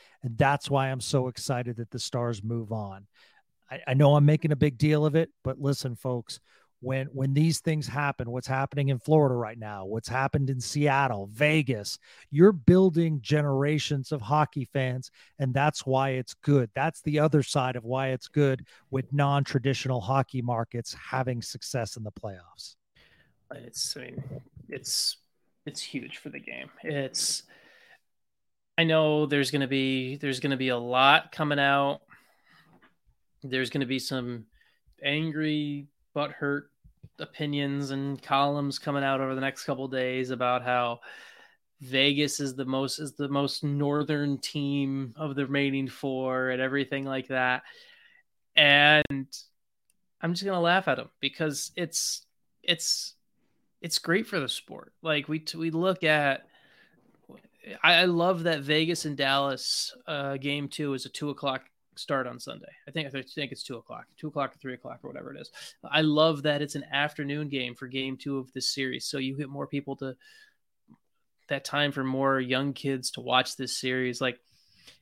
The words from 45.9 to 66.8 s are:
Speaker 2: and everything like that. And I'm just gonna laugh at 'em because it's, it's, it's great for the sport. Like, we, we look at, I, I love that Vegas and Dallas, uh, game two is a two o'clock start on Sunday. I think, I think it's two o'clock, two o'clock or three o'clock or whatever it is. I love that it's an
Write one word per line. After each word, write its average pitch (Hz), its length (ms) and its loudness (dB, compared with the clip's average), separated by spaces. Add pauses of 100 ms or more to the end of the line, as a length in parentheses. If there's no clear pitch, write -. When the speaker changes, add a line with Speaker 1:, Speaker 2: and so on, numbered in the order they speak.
Speaker 2:
and 127 100 -2
everything 135 440 -2
like 135 240 -6
that. 127 340 0 (920)
And 147 580 8 (1080)
I'm 170 120 0
just 185 120 -4
gonna 190 160 0
laugh 175 280 4
at 127 100 2
'em - 120 -10 (100)
because 143 560 -4
it's, - 500 -4 (360)
it's, - 520 -2 (640)
it's - 180 -4
great 190 280 0
for 175 140 -4
the 127 80 -4
sport. - 440 -10 (100)
Like, 151 260 -2
we, 156 160 -4 (120)
we 165 140 -4
look 175 340 0
at, 147 420 2 (1400)
I, 170 120 8
I 175 100 8
love 175 400 2
that 156 180 0
Vegas 160 420 0
and 147 120 -6
Dallas, 139 760 0 (140)
uh, 139 300 -4
game 143 320 -4
two 143 260 -4
is 131 100 -6
a 120 40 -12
two 147 220 -6
o'clock 139 340 -6 (320)
start 131 320 -4
on 123 100 -12
Sunday. - 320 -14 (160)
I 143 60 -18
think, 151 160 -6
I - 20 -18
think 135 400 -8
it's - 140 -12
two 127 120 -12
o'clock, 110 300 -16 (100)
two 156 120 -10
o'clock 135 260 -6
or - 40 -20
three 127 160 -12
o'clock 127 280 -16
or 135 60 -12
whatever 135 260 -14
it 139 60 -16
is. - 100 -20 (340)
I 151 160 0
love 151 440 4
that 147 180 2
it's 147 140 -6
an 139 160 -8